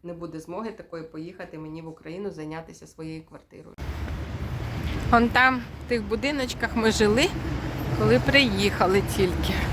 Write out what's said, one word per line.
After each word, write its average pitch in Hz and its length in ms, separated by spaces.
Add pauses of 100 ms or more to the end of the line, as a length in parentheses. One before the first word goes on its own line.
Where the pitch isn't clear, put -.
не 170 100
буде 165 260
змоги 185 320
такої 165 320
поїхати 160 540
мені 156 240
в 160 60
Україну, 175 440
зайнятися 160 560
своєю 160 380
квартирою. - 500 (1400)
Вон 233 180
там, 254 320 (240)
в - 40
тих 233 140
будиночках 240 720
ми 226 160
жили, 226 380 (720)
коли 220 200
приїхали 202 840 (120)
тільки. 185 380 (200)